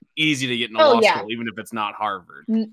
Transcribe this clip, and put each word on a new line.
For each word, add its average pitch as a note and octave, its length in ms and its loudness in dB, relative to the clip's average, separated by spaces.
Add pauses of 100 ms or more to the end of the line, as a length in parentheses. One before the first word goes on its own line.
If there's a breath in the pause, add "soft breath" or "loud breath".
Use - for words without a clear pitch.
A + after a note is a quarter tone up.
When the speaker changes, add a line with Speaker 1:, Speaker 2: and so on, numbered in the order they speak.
(160)
Speaker 1:
easy D3+ 320 0
to B2 80 -2
get A#2 140 -2
into A2 100 -2
Speaker 2:
Oh, C#4+ 140 6
Speaker 1:
law A#3 80 4
Speaker 2:
yeah. F3+ 160 4
Speaker 1:
school, G#2+ 120 -8
even A#2 180 -6
if G#2 100 -10
it's G#2+ 140 -12
not G#2 220 -4
Harvard. F#2 540 -8
Speaker 2:
N-, A3 240 -2